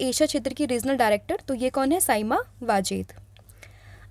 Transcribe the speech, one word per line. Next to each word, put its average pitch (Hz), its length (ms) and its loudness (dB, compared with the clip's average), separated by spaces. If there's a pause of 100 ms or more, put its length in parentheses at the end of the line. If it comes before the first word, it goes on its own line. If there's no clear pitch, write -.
एशिया 262 260 2
क्षेत्र 269 260 -2
की 294 140 -2
रीजनल 247 300 0
डायरेक्टर, 220 400 2 (120)
तो 269 60 -2
ये 254 160 0
कौन 269 220 0
है? 370 80 2
साइमा 233 440 0 (180)
वाजेद। 196 500 -2 (1000)